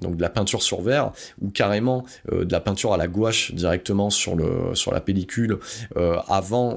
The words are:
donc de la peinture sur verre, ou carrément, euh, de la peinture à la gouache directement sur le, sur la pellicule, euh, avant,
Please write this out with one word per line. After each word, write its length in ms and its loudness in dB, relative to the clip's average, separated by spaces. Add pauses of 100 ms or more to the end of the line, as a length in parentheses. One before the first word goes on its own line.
donc 160 -2
de 40 2
la 60 2
peinture 340 0
sur 200 -2
verre, 300 2 (280)
ou 80 -2
carrément, 560 0 (260)
euh, 140 2
de 80 0
la 80 2
peinture 320 0
à 60 4
la 100 0
gouache 460 0
directement 560 2
sur 260 0
le, 380 0
sur 180 0
la 80 0
pellicule, 600 0 (360)
euh, 220 2 (100)
avant, 480 2